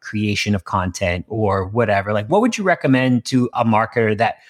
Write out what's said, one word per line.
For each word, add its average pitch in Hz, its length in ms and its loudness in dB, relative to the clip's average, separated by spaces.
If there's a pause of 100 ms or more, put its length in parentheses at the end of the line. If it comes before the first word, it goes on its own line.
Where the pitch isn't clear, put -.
creation 104 520 -2
of 98 120 -2
content 90 600 -2
or 98 380 0
whatever. 104 480 0
Like, 107 140 -2
what 190 140 2
would 240 160 0
you 208 60 -6
recommend 131 640 2
to 123 280 0
a 120 100 0
marketer 110 540 2
that 107 200 0 (120)